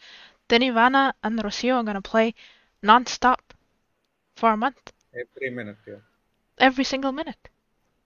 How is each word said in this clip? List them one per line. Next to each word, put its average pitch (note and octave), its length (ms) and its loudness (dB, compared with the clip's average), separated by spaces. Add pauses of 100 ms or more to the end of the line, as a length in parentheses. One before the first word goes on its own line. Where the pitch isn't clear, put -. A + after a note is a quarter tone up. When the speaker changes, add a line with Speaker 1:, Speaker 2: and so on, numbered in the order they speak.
(500)
Speaker 1:
then A#3 120 4
Ivana C4 520 2 (100)
and A3 160 -4
Rocio A3+ 380 -2
are A#3 60 -2
gonna G3+ 180 -6
play A3+ 340 0 (480)
nonstop A#3+ 560 2 (960)
for A3+ 160 0
a G#3+ 60 0
month. B3 340 -6 (220)
Speaker 2:
Every B2 380 -10
minute, G#2 260 -12 (100)
yeah. G#2 80 -16 (640)
Speaker 1:
Every C4 240 2
single C4+ 280 -4
minute. D4 380 -12 (560)